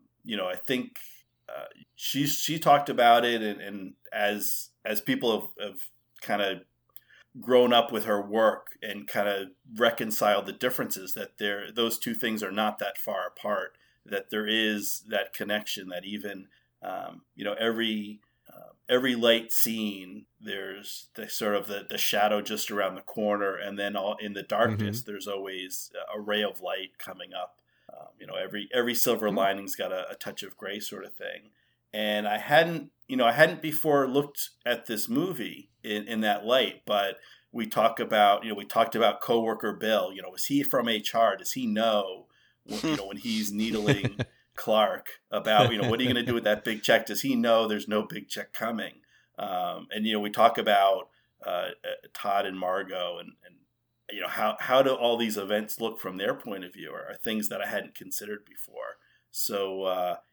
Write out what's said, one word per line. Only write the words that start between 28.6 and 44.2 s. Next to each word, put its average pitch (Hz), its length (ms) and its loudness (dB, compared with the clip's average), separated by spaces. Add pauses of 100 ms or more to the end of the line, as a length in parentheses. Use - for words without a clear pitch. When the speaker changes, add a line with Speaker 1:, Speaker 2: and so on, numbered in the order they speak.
Speaker 1:
every 120 220 0
silver 110 340 2
Speaker 2:
Hmm. 101 80 0
Speaker 1:
lining's 98 400 0
got 92 160 -4
a, 92 180 -4
a 101 40 -10
touch - 280 -12
of 95 140 -14
gray 98 240 -8
sort 98 240 -10
of - 100 -16
thing. 87 360 -12 (420)
And 107 360 -2
I 107 100 0
hadn't, 160 520 2 (180)
you 131 80 -4
know, 123 100 4
I 117 60 6
hadn't 160 300 4
before 143 440 2
looked 143 440 -2 (160)
at 120 200 -2
this 107 220 -4
movie 117 640 -4 (120)
in, 104 240 -4
in 113 140 -4
that 104 240 0
light, 117 420 2
but 101 320 0 (320)
we 117 160 -4
talk 113 320 2
about, 104 460 6
you 113 60 -6
know, 104 40 -4
we 101 120 -8
talked 113 280 2
about 110 280 4
coworker 113 500 0
Bill, 98 400 2
you 95 100 -12
know, 90 120 -14
is - 120 -4
he 139 160 2
from 123 260 0
H 107 260 -2
R? 113 220 6
Does 90 160 -6
he 131 140 -4
know, 104 600 0 (420)
w-, 107 220 -4
you 151 80 0
know, 98 80 -8
when 101 100 -10
he's 110 340 -2
needling 107 680 0 (200)